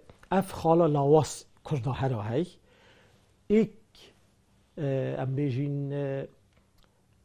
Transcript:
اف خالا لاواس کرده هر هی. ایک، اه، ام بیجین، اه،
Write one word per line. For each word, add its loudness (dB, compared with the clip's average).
اف 0
خالا 4
لاواس 4
کرده -2
هر -4
هی. -2
ایک، 2
اه، -4
ام -4
بیجین، -4
اه، -6